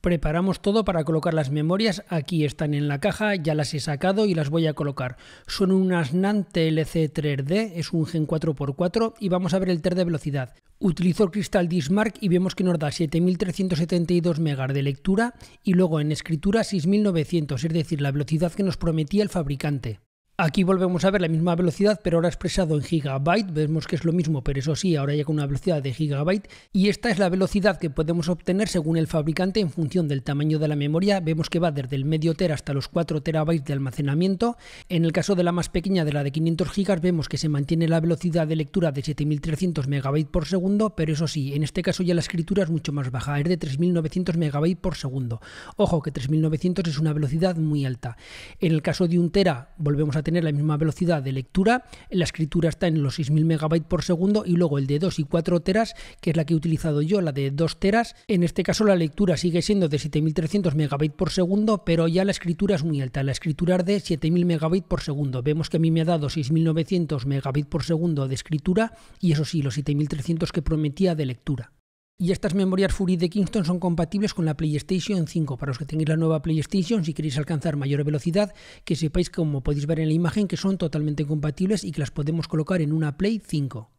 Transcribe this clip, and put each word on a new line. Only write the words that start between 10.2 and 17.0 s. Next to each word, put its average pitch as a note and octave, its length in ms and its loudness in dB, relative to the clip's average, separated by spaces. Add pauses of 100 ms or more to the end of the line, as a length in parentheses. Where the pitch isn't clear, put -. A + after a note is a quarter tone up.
Utilizo F3+ 440 2
el F3+ 60 2
Crystal F3+ 400 0
Disk D#3+ 220 0
Mark G#3+ 280 0
y G3+ 100 0
vemos F3+ 260 2
que G3 80 -2
nos F3 160 2
da D3 120 -2
siete E3 300 0
mil F3+ 160 2
trescientos F3+ 400 -2
setenta E3+ 360 0
y F3 80 4
dos D#3+ 180 0
megas C#3 340 0
de C#3 80 0
lectura F#3+ 540 0 (280)
y F#3+ 100 2
luego E3+ 260 4
en D3 120 0
escritura F#3+ 520 0
seis E3+ 240 -2
mil G#3 160 4